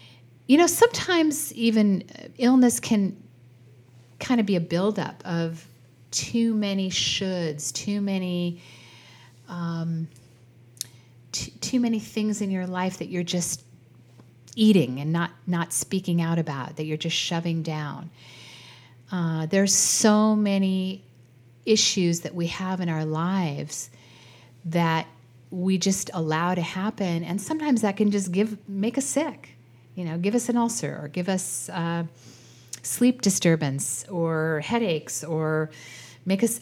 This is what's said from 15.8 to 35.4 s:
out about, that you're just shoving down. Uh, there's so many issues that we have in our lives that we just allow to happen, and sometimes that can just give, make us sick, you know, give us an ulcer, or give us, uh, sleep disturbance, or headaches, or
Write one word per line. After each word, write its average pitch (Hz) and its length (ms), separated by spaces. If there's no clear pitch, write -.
out 165 160
about, 147 380
that 156 80
you're 156 120
just 156 200
shoving 165 460
down. 151 480
Uh, 160 360
there's 196 280
so 214 640
many 196 680
issues 180 540
that 165 140
we 170 120
have 185 340
in 175 80
our 160 160
lives 156 840
that 165 420
we 190 280
just 190 360
allow 165 400
to 175 80
happen, 185 640
and 185 180
sometimes 302 400
that 196 140
can 208 160
just 196 180
give, 208 260
make 202 280
us 269 80
sick, - 460
you 180 80
know, 165 120
give 190 180
us 240 140
an 240 80
ulcer, 233 460
or 147 60
give 180 200
us, - 420
uh, 170 340
sleep 247 380
disturbance, 156 840
or 160 560
headaches, 190 580
or 156 480